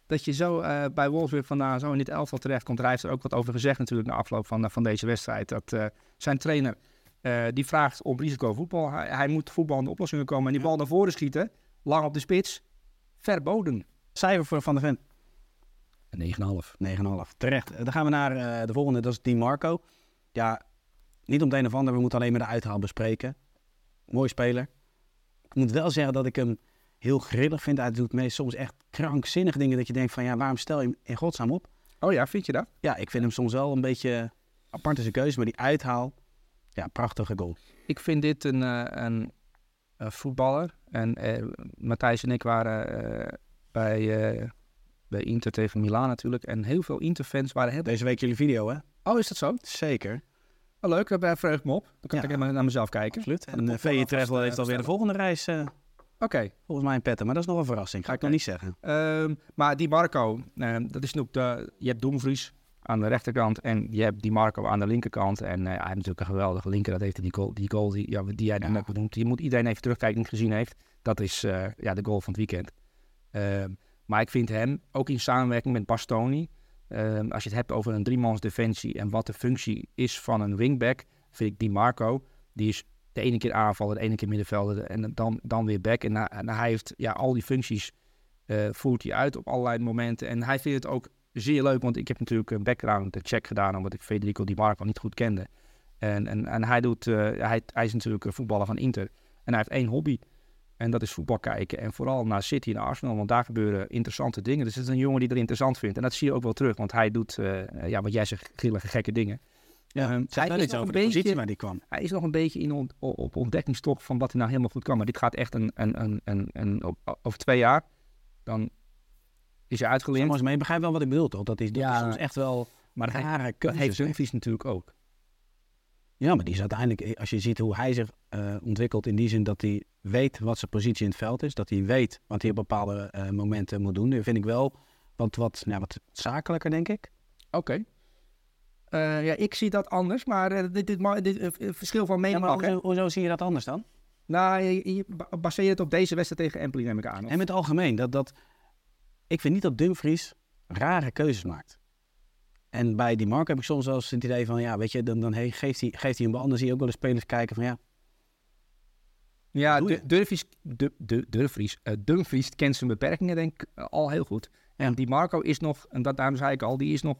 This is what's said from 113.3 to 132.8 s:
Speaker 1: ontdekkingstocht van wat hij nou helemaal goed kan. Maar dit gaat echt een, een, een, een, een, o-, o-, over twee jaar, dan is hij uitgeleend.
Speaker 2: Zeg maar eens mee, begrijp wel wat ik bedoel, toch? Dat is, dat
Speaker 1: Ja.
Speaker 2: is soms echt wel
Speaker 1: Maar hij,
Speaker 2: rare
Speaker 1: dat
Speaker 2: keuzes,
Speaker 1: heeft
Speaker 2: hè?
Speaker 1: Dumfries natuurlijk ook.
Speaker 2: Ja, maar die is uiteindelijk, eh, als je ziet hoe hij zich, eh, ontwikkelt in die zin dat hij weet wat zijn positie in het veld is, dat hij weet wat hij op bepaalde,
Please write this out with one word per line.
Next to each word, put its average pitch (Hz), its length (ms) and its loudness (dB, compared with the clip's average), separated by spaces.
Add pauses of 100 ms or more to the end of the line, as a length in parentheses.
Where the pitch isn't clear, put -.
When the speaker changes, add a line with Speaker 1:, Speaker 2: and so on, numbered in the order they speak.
Speaker 1:
ontdekkingstocht 131 640 0
van 127 160 -2
wat 127 140 0
hij 127 80 0
nou 117 120 2
helemaal 123 200 2
goed 127 120 -6
kan. 131 120 2
Maar 107 100 2
dit 117 120 -2
gaat 120 160 2
echt - 200 -4
een, 110 200 0
een, 110 280 0
een, 104 220 -2
een, 101 280 -2
een, 104 320 -2
o-, 87 200 -4
o-, - 180 -4
over 113 160 -4
twee 127 200 4
jaar, 127 240 6 (600)
dan 110 280 -4 (1000)
is 120 120 -2
hij 113 80 2
uitgeleend. 131 320 2
Speaker 2:
Zeg 147 100 4
maar 143 100 2
eens 131 80 4
mee, 143 80 2
begrijp 165 240 0
wel 165 120 2
wat 156 100 0
ik 135 60 0
bedoel, 143 200 4
toch? 101 140 -6
Dat 104 180 -2
is, 110 120 -2
dat 131 100 -2
Speaker 1:
Ja. 127 120 0
Speaker 2:
is 117 60 2
soms 117 160 -2
echt - 180 -6
wel 127 340 -2 (240)
Speaker 1:
Maar 117 200 -4
hij, 139 100 -2
Speaker 2:
rare 156 220 -2
Speaker 1:
dat 117 140 -4
Speaker 2:
keuzes, 156 220 0
Speaker 1:
heeft 131 180 2
Speaker 2:
hè? 139 60 2
Speaker 1:
Dumfries 147 280 -2
natuurlijk 113 320 -2
ook. 98 300 -6 (1200)
Speaker 2:
Ja, 156 180 4
maar 95 100 2
die 87 100 -2
is 98 60 0
uiteindelijk, 110 400 0
eh, 107 140 -6
als - 160 -8
je 110 100 0
ziet 113 180 0
hoe 107 180 0
hij 127 160 0
zich, 117 180 -2 (180)
eh, 101 340 -6
ontwikkelt 113 440 0
in 104 100 2
die 113 120 4
zin 110 140 4
dat 104 180 -2
hij 104 220 0 (180)
weet 120 380 0
wat 110 200 -2
zijn - 120 -10
positie 110 340 0
in 101 60 2
het - 80 -6
veld 113 240 -4
is, 147 120 -4
dat - 160 -6
hij 98 140 0
weet 123 420 2
wat 104 160 -4
hij 110 80 2
op 101 60 -2
bepaalde, 101 540 -4